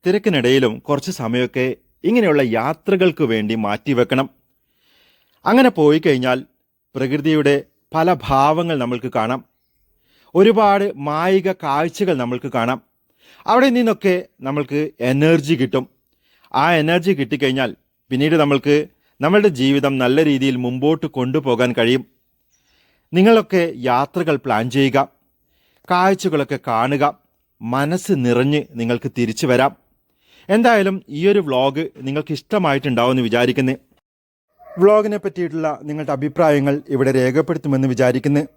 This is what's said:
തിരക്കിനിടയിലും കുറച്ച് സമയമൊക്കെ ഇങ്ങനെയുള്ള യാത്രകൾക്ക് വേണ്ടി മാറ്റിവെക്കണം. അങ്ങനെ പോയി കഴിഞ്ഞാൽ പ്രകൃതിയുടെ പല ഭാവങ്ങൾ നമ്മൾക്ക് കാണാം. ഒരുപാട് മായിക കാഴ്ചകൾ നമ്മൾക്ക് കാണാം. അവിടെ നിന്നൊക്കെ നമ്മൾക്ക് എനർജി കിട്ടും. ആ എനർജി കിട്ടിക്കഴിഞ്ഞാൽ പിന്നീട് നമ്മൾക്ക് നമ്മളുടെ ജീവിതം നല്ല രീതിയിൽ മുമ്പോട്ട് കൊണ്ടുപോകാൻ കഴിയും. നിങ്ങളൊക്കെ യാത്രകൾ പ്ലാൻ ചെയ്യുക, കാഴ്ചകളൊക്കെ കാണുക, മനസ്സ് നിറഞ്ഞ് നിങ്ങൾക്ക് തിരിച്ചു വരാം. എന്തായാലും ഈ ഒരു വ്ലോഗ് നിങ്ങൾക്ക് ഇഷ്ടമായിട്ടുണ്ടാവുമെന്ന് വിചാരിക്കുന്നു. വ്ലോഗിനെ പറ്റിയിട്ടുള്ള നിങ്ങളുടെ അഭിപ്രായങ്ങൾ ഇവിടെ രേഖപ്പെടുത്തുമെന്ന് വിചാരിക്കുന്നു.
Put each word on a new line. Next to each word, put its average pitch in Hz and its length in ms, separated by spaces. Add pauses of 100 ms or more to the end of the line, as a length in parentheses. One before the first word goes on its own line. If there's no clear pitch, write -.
തിരക്കിനിടയിലും 135 680 (140)
കുറച്ച് 143 260
സമയമൊക്കെ 123 540 (380)
ഇങ്ങനെയുള്ള 180 380 (160)
യാത്രകൾക്ക് 165 680
വേണ്ടി 110 300 (100)
മാറ്റിവെക്കണം. 123 640 (1160)
അങ്ങനെ 247 340
പോയി 151 220
കഴിഞ്ഞാൽ 127 380 (560)
പ്രകൃതിയുടെ 143 600 (380)
പല 160 160 (140)
ഭാവങ്ങൾ 156 560
നമ്മൾക്ക് 123 360
കാണാം. 117 260 (920)
ഒരുപാട് 202 520 (200)
മായിക 175 420 (140)
കാഴ്ചകൾ 165 580
നമ്മൾക്ക് 120 340
കാണാം. 120 240 (680)
അവിടെ 254 240
നിന്നൊക്കെ 220 440 (260)
നമ്മൾക്ക് 143 400 (200)
എനർജി 143 540
കിട്ടും. 135 300 (720)
ആ 135 100 (160)
എനർജി 170 320
കിട്ടിക്കഴിഞ്ഞാൽ 131 580 (400)
പിന്നീട് 147 320
നമ്മൾക്ക് 143 340 (440)
നമ്മളുടെ 196 300 (100)
ജീവിതം 139 380
നല്ല 127 260
രീതിയിൽ 135 320
മുമ്പോട്ട് 127 500
കൊണ്ടുപോകാൻ 127 680
കഴിയും. 123 320 (1080)
നിങ്ങളൊക്കെ 190 500 (260)
യാത്രകൾ 143 480
പ്ലാൻ 113 340
ചെയ്യുക, 135 280 (880)
കാഴ്ചകളൊക്കെ 180 800
കാണുക, 131 380 (560)
മനസ്സ് 143 540 (100)
നിറഞ്ഞ് 131 360 (180)
നിങ്ങൾക്ക് 117 300 (100)
തിരിച്ചു 117 280
വരാം. 127 260 (760)
എന്തായാലും 208 480 (120)
ഈ 147 200
ഒരു 208 120
വ്ലോഗ് 139 440 (220)
നിങ്ങൾക്ക് 151 260
ഇഷ്ടമായിട്ടുണ്ടാവുമെന്ന് 135 960
വിചാരിക്കുന്നു. 123 460 (920)
വ്ലോഗിനെ 208 540
പറ്റിയിട്ടുള്ള 160 480 (140)
നിങ്ങളുടെ 151 300
അഭിപ്രായങ്ങൾ 143 600 (140)
ഇവിടെ 131 300
രേഖപ്പെടുത്തുമെന്ന് 135 760
വിചാരിക്കുന്നു. 131 500 (140)